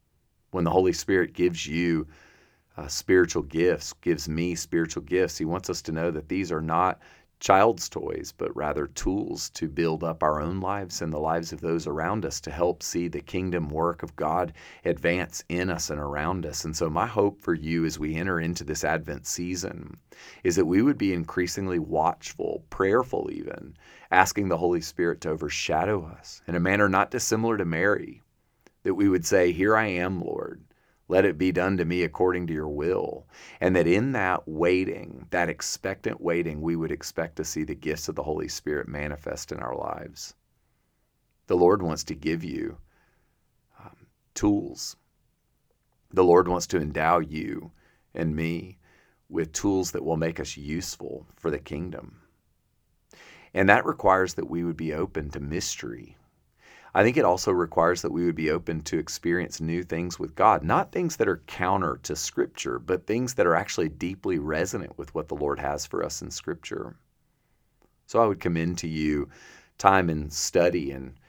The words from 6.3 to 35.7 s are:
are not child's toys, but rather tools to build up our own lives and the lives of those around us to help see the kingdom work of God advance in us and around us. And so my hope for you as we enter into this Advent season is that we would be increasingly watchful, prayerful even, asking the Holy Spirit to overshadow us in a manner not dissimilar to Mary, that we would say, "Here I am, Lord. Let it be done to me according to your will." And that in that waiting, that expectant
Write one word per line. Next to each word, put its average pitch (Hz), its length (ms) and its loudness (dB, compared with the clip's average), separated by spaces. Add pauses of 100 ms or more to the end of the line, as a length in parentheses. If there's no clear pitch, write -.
are 78 80 0
not 82 400 0 (400)
child's 101 480 6
toys, 78 500 -8
but 82 160 -4
rather 76 340 -2
tools - 640 -4
to 82 180 -6
build 80 340 0
up 82 200 -4
our 76 180 2
own 90 180 -4
lives 95 420 -4
and 80 120 -4
the 76 60 -2
lives 80 340 -2
of 78 80 -10
those 82 260 -2
around 82 380 -2
us 69 160 -6
to 78 100 -10
help 87 320 0
see 87 240 -4
the 78 140 -6
kingdom 90 480 -4
work 82 340 -2
of 82 140 -12
God 82 340 -2 (320)
advance 85 640 -2
in 90 220 -2
us 82 200 -4
and 73 120 -4
around 76 440 -4
us. 76 200 -8
And 78 100 -6
so 82 140 -2
my 85 160 0
hope 101 340 0
for - 140 0
you 80 320 0
as 76 120 -2
we 78 180 -4
enter 85 260 -2
into 85 240 -4
this 73 180 -4
Advent 78 420 -2
season 87 720 -8 (440)
is 87 140 4
that 92 80 6
we 92 160 4
would 135 160 4
be 98 160 2
increasingly 90 680 -2
watchful, 80 880 -2
prayerful 107 640 0
even, - 460 -12 (340)
asking 92 380 4
the 85 80 4
Holy 87 240 2
Spirit 85 400 -2
to 82 80 -4
overshadow 80 720 0
us - 420 -16
in 85 100 -2
a 87 40 2
manner 98 300 4
not 95 220 4
dissimilar 113 440 0
to 95 100 0
Mary, 85 560 0 (600)
that 95 120 2
we 101 120 4
would 90 180 4
say, 90 280 4
"Here 101 240 4
I 110 80 2
am, 90 340 -2
Lord. - 460 -8 (440)
Let 95 160 6
it 82 140 2
be 92 120 4
done 90 260 2
to 85 80 2
me 87 180 0
according 90 440 2
to 82 60 -2
your 76 160 -4
will." 78 560 -2 (340)
And 92 160 4
that 85 120 6
in 110 240 4
that 92 360 0
waiting, 87 840 0
that 87 180 2
expectant - 720 -6